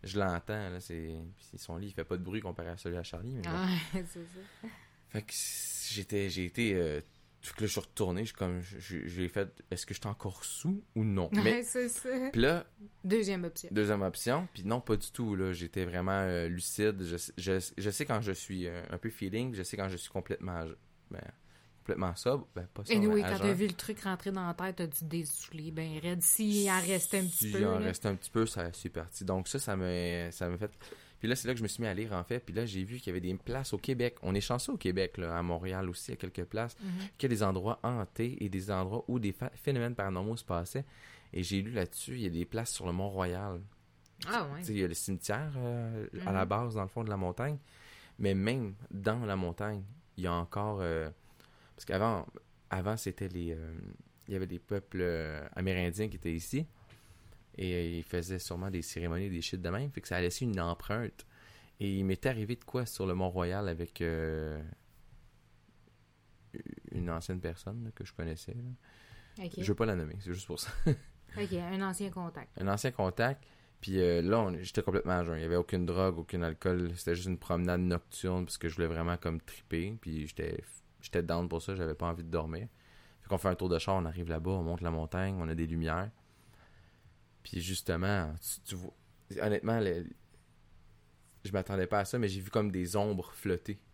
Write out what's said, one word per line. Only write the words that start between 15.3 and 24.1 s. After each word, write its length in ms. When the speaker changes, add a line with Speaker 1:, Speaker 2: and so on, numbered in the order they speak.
Speaker 1:
là, 160
j'étais 320
vraiment, 280
euh, 260
lucide, 540
je... 140
Je... 400
je 140
sais 160
quand 160
je 100
suis, 340
euh, 220
un 80
peu 140
feeling, 440
je 100
sais 120
quand 140
je 80
suis 120
complètement, 540
ben, 100
complètement 360
sobre, 400
ben, 200
pas 100
sobre, 140
Speaker 2:
Anyway, 240
Speaker 1:
à 80
Speaker 2:
quand 80
Speaker 1:
jeun. 100
Speaker 2:
t'as 60
vu 140
le 40
truc 300
rentrer 300